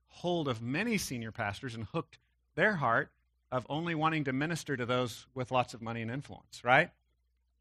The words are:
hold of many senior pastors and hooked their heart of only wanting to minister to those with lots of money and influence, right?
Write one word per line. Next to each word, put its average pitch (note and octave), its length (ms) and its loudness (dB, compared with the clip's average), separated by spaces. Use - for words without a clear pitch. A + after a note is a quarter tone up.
hold E3+ 400 -2
of A2+ 140 -2
many F#3 360 0
senior A#2 360 -4
pastors A2+ 420 -4
and A2+ 160 -6
hooked - 260 -6
their G3 200 4
heart C3+ 360 2
of B2+ 180 -2
only E3 240 -2
wanting D#3 300 2
to C3 80 0
minister D3 460 -2
to B2 80 -2
those B2 480 -2
with B2+ 180 -6
lots B2 220 2
of A2+ 80 -12
money A#2 200 -6
and A2+ 80 -4
influence, A2+ 540 -10
right? C#3 280 6